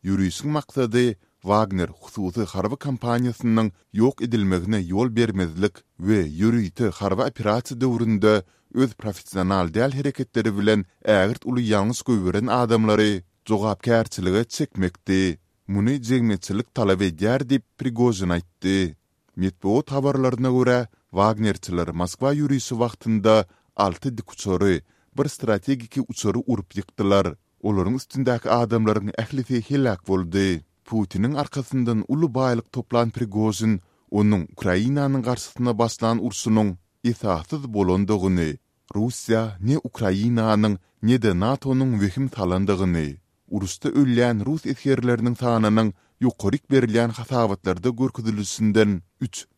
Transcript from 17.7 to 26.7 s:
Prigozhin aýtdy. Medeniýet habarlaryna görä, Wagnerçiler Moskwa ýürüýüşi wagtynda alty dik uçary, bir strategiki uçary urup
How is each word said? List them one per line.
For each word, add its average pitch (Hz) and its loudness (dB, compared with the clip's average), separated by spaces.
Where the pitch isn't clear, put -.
Prigozhin 113 0
aýtdy. 90 -2
Medeniýet 95 -2
habarlaryna 131 0
görä, 123 4
Wagnerçiler 98 0
Moskwa 131 -2
ýürüýüşi 139 -2
wagtynda 110 2
alty 98 0
dik 104 -14
uçary, 92 0
bir 147 0
strategiki 117 -4
uçary 113 -2
urup 104 -4